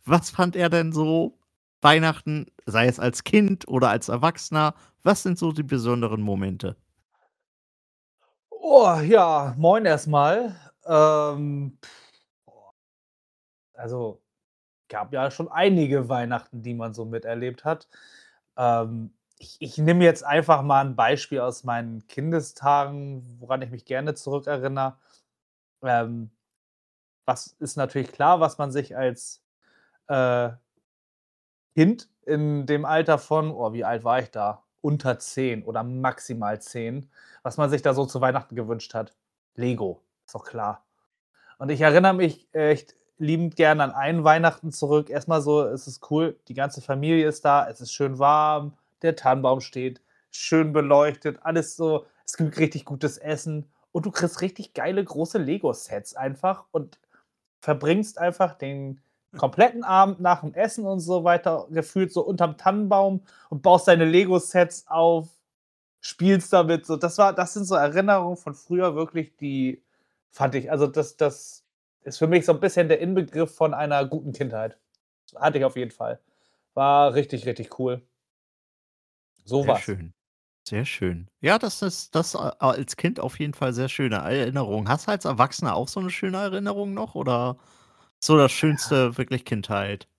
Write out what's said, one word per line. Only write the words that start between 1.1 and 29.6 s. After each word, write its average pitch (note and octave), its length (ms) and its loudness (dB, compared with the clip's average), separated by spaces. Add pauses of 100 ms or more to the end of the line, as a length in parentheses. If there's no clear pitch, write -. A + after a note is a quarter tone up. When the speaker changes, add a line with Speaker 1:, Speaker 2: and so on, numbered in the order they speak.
Speaker 1:
Weihnachten, D3+ 680 4 (180)
sei A2+ 220 2
es B2 120 0
als - 260 -2
Kind G3 420 2
oder B2+ 220 2
als G#2+ 200 -2
Erwachsener, D3+ 640 -2 (300)
was G3 180 2
sind F3+ 160 -2
so E3+ 140 -2
die D#3 120 -4
besonderen A#2+ 580 -2
Momente? G2 560 -6 (1700)
Speaker 2:
Oh, C4 520 8
ja, D#3+ 560 4
moin F#3 280 4
erstmal. D#3 680 2 (300)
Ähm, D3 920 2 (680)
boah. G2+ 280 -20 (1000)
Also, A#2 480 -10 (680)
gab G#2+ 260 -8
ja C3+ 160 -2
schon E3 220 -10
einige D#3 580 2
Weihnachten, A#2+ 540 -6
die A#2+ 100 -10
man A2+ 200 -8
so A2+ 120 -10
miterlebt A#2 600 -8
hat. D#3+ 240 -6 (680)
Ähm, A#2 580 -2 (260)
ich, - 200 -20
ich C3 180 -12
nehme E3+ 280 4
jetzt E3 180 4
einfach D3 400 4
mal C#3 220 2
ein C3 100 -6
Beispiel B2+ 460 0
aus B2 240 -6
meinen A#2 420 -6
Kindestagen, C#3+ 1160 -2 (160)
woran B2+ 220 -4
ich A#2+ 100 -12
mich B2 140 -16
gerne C#3+ 300 -4
zurückerinnere. C3+ 840 -6 (840)
Ähm, A#2 480 -2 (960)
was B2+ 220 -4 (120)
ist D3 160 -10
natürlich C3+ 380 -4
klar, E3 260 4
was D#3+ 180 0
man C#3+ 140 -4
sich C#3 260 -6
als, B2+ 460 -6 (640)